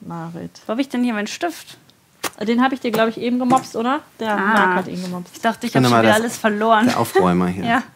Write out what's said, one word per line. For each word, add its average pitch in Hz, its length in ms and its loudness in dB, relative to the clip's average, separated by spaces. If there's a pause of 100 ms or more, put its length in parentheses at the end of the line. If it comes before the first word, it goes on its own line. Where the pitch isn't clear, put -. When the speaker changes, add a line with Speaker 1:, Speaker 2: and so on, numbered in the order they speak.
Speaker 1:
Marit. 170 680 -14
Speaker 2:
Wo 214 60 -4
hab 226 60 -6
ich 269 120 -2
denn 247 120 -2
hier 247 120 0
meinen 208 140 -4
Stift? - 500 -10 (640)
Speaker 1:
Den 233 200 2
hab 262 120 2
ich 254 60 -6
dir, 247 100 -4
glaub 220 180 2
ich, 226 100 -6
eben 240 200 -2
gemopst, 254 360 0
oder? 254 260 -2 (200)
Der 220 140 -2
Speaker 2:
Ah. - 20 -2
Speaker 1:
Marc 196 380 2
hat 185 140 -2
ihn 180 140 -8
gemopst. 180 340 -10
Speaker 2:
Ich - 40 -20
dachte, 226 260 -2
ich 233 60 -8
Speaker 3:
Ich - 40 0
Speaker 2:
hab 254 60 4
Speaker 3:
bin 254 80 4
Speaker 2:
schon 240 40 4
Speaker 3:
immer 226 80 6
Speaker 2:
wieder 220 100 6
Speaker 3:
das, 214 80 4
Speaker 2:
alles 233 160 -4
verloren. 220 520 2
Speaker 3:
der - 120 0
Aufräumer 180 460 2
hier. - 180 -4
Speaker 2:
Ja, 233 180 0 (140)